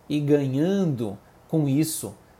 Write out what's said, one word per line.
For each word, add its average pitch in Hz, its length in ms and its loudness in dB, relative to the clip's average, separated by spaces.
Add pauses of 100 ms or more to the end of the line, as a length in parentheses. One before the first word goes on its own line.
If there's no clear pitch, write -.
e 147 120 -2
ganhando 143 960 0 (300)
com 151 200 0
isso, 139 460 -2 (260)